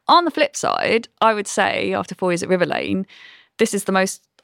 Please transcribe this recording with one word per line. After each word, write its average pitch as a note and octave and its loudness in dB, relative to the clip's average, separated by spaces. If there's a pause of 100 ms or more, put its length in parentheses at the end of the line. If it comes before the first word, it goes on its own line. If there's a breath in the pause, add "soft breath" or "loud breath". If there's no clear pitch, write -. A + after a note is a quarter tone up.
On E4+ 6
the E4+ 0
flip - -2
side, - -2 (120)
I A3 4
would G#3 -6
say - -2
after G3 -6
four F3+ -2
years F3 -2
at - -4
River F3+ 2
Lane, F#3 -4 (500 loud breath)
this A3 2
is G3+ -2
the G3 -2
most F#3+ 0 (220)